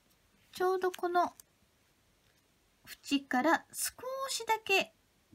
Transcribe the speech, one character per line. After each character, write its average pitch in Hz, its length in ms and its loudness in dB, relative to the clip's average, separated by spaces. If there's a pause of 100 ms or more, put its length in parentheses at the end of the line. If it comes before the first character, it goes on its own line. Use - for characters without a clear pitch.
(520)
ち - 100 -6
ょ 370 120 2
う 370 60 -2
ど 370 100 0
こ 359 180 -4
の 349 260 2 (1500)
縁 - 420 -2
か 254 160 2
ら 311 300 4
少 - 200 -4 (360)
し 480 180 -6
だ 440 180 0
け - 280 0 (420)